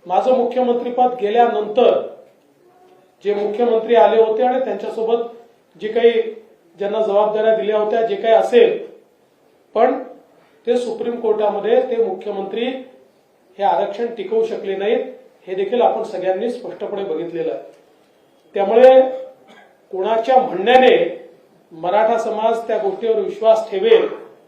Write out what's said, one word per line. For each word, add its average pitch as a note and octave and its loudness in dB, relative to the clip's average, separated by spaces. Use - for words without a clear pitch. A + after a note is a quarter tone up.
माझं G#3 2
मुख्यमंत्रीपद A#3+ 0
गेल्यानंतर G#3+ 2
जे G3+ 0
मुख्यमंत्री A3+ 0
आले A3 6
होते A3 2
आणि B3+ 0
त्यांच्यासोबत A3+ -4
जे G#3+ -8
काही A3+ 2
ज्यांना G#3 -4
जबाबदाऱ्या G#3+ 2
दिल्या G#3 -2
होत्या, A3+ 0
जे G3+ -4
काही A3+ 0
असेल, - 4
पण B3+ 0
ते B3 0
सुप्रीम A#3 -6
कोर्टामध्ये G#3 0
ते A3+ -2
मुख्यमंत्री G3+ -6
हे G3 -6
आरक्षण F#3+ -2
टिकवू A3 -2
शकले F#3+ -6
नाहीत, A#3 -2
हे F#3 -8
देखील G3+ -2
आपण - 0
सगळ्यांनी F#3 -4
स्पष्टपणे G3 -10
बघितलेलं E3 -6
आहे. - -12
त्यामुळे B3 6
कोणाच्या A3+ 0
म्हणण्याने A#3 4
मराठा G3+ 0
समाज A3 -4
त्या C4+ -4
गोष्टीवर A3 -2
विश्वास A3 0
ठेवेल G3+ 2